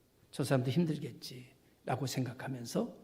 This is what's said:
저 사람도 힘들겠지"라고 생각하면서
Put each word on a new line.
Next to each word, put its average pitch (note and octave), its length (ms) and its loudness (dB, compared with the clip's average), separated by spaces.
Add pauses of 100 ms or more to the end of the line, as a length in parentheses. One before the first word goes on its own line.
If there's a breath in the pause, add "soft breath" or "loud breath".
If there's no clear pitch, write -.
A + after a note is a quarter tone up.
(320)
저 - 120 0
사람도 C3 280 4
힘들겠지"라고 C3+ 1400 -2
생각하면서 B2+ 960 -2